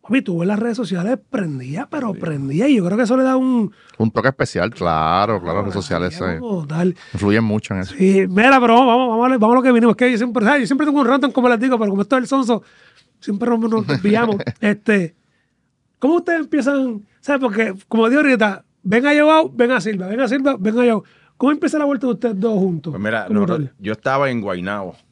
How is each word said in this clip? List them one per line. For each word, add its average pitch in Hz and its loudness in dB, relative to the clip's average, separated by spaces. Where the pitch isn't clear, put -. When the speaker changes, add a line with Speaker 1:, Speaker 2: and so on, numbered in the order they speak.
Speaker 1:
Papi, 262 -2
tú 170 -4
ves 170 -2
las 208 -2
redes 226 -4
sociales 190 -4
prendidas, 156 -6
pero 254 -6
Speaker 2:
Sí. - -10
Speaker 1:
prendidas. 151 -2
Y 269 4
yo 180 0
creo 190 -2
que 247 0
eso 226 0
le 262 2
da 262 2
un 254 0
Speaker 3:
Un 110 2
toque 117 0
especial, 98 -2
claro, 87 0
claro, 87 -4
Speaker 1:
Ah, - -4
Speaker 3:
las - -4
redes 98 -6
sociales, 90 -4
Speaker 1:
sí, 175 -8
Speaker 3:
eh, 87 -4
Speaker 1:
como 196 -6
tal. 170 -2
Speaker 3:
influyen 101 0
mucho 107 -4
en 92 -4
eso. 92 -10
Speaker 1:
Sí, 190 4
mira, 233 4
pero 233 4
vamos, 254 4
vamos, 247 2
vamos 214 4
a - 6
lo 262 4
que 254 4
vinimos. 233 4
Es - -2
que 247 2
yo 233 0
siempre, 233 -2
¿sabes? 285 4
Yo 208 -2
siempre 285 0
tengo 285 0
un 247 2
rantón, 262 2
como 247 0
les 233 2
digo, 254 0
pero 214 0
como 196 -2
esto 208 0
es 254 2
el 220 -8
sonso, 247 0
siempre 208 -4
nos, 233 2
nos 220 -2
desviamos. 208 0
Speaker 3:
<laughs> - -10
Speaker 1:
Este, 208 0
¿cómo 302 2
ustedes 339 0
empiezan? 262 -2
¿Sabes? 277 -2
Porque, 220 -2
como 226 2
digo 285 4
ahorita, 220 2
ven 220 2
a 285 4
Joao, 311 4
ven 240 2
a 247 0
Silva, 190 -6
ven 220 -4
a 262 0
Silva, 269 0
ven 208 -2
a 247 4
Joao. 226 2
¿Cómo 269 2
empieza 302 -2
la 302 0
vuelta 277 -2
de 240 0
ustedes 226 -4
dos 220 0
juntos? 175 -2
Speaker 2:
Pues 98 -6
mira, 107 -2
Speaker 1:
¿Cómo 104 2
Speaker 2:
nosotros, 135 -2
Speaker 1:
tal? - -20
Speaker 2:
yo 101 -6
estaba 135 0
en 117 -4
Guaynabo 95 -6